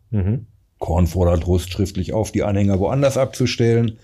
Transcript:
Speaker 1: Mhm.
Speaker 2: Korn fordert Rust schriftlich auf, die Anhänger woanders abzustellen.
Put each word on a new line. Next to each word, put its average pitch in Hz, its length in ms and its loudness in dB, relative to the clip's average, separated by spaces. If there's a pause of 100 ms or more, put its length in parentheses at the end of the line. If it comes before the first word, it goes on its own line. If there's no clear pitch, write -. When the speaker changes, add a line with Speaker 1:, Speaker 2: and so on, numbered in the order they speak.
(100)
Speaker 1:
Mhm. 104 360 -2 (340)
Speaker 2:
Korn 87 260 2
fordert 87 400 0
Rust 90 240 0
schriftlich 92 420 -4
auf, 107 200 -2
die 104 100 0
Anhänger 101 380 0
woanders 135 360 0
abzustellen. 117 880 0